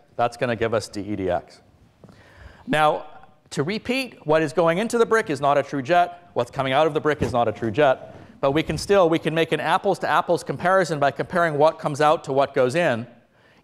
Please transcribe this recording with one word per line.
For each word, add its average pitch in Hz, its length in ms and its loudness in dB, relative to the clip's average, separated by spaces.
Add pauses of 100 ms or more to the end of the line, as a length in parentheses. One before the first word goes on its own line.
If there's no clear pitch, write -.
(160)
That's 120 200 -2
gonna 123 200 -2
give 110 180 -2
us 107 140 -2
d 104 120 -10
E 104 140 -8
D 95 160 -4
x. - 320 -6 (1040)
Now, 151 400 0 (440)
to 147 120 -4
repeat, 226 640 -6
what 156 160 2
is 156 100 -2
going 165 260 2
into 233 200 -2
the 226 80 4
brick 220 240 0
is 135 100 -2
not 143 160 2
a 139 60 4
true 139 200 -6
jet. 175 500 0
What's 120 180 -2
coming 135 220 -4
out 151 140 4
of 151 80 -2
the 151 60 0
brick 147 220 0
is 120 100 -2
not 120 160 2
a 107 40 0
true 113 180 -4
jet. 135 440 0 (260)
But 139 120 0
we 156 100 0
can 156 140 -6
still, 190 320 2
we 160 100 2
can 156 160 -4
make 165 180 0
an 151 80 -2
apples 170 400 0
to - 80 -4
apples 160 340 0
comparison 170 560 0
by 139 120 2
comparing 156 480 -2
what 160 200 4
comes 147 220 -6
out 156 240 2
to 143 80 -8
what 135 220 0
goes 127 200 2
in, 131 320 0 (580)